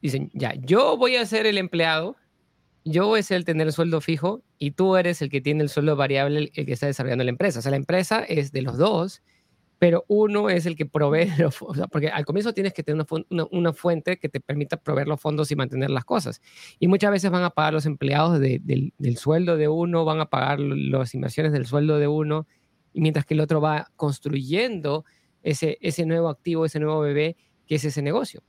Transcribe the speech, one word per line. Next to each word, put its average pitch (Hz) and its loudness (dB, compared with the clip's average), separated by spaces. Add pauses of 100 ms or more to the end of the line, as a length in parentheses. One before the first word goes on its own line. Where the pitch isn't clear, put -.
dicen, 139 -4
"Ya, 131 -4
yo 190 2
voy 254 2
a 233 0
ser 220 -2
el 214 2
empleado, 165 0 (680)
yo 170 2
voy 220 4
a 202 -2
ser 185 0
el 175 -2
tener 160 2
el 151 0
sueldo 165 0
fijo 170 -2 (140)
y 143 -4
tú 185 4
eres 175 2
el 139 -4
que 135 -2
tiene 151 2
el 143 0
sueldo 151 2
variable, 139 2
el, 147 -4
el 147 -4
que 139 -4
está 143 -4
desarrollando 131 -2
la 123 0
empresa". 135 0
O - -8
sea, 135 -2
la 139 0
empresa 180 0
es 143 -2
de 139 -4
los 123 -4
dos, 180 0 (580)
pero 170 4
uno 208 2
es 175 2
el 170 -2
que 156 -4
provee 147 2
<laughs> 165 -2
los 151 2
fo-, - -16
o - -6
sea, 180 -2
porque 151 -2
al 147 -4
comienzo 208 -2
tienes 190 -2
que 160 -10
tener 151 -2
una 156 -2
fu-, 160 -6
una, 170 -2
una 170 0
fuente 175 -2
que 147 -6
te 139 -6
permita 147 -6
proveer 139 -2
los 151 -2
fondos 147 -2
y 147 -2
mantener 131 -2
las 127 -2
cosas. 131 -2 (380)
Y 175 4
muchas 202 4
veces 190 2
van 180 2
a 175 0
pagar 156 2
los 151 -2
empleados 151 2
de, 131 2
del, 135 -2
del 120 0
sueldo 165 2
de 151 2
uno, 165 2
van 156 0
a 151 -4
pagar 139 0
lo-, 143 -2 (240)
las 123 -4
inversiones 135 -2
del 131 0
sueldo 147 2
de 147 2
uno, 151 -2 (460)
y - -2
mientras 151 2
que - -4
el 151 2
otro 156 2
va 151 -2
construyendo 147 -2 (380)
ese, 156 -2
ese 165 -2
nuevo 165 0
activo, 160 -2
ese 151 -4
nuevo 151 0
bebé, 147 0 (300)
que 156 -2
es 131 -2
ese 147 -2
negocio. 170 -4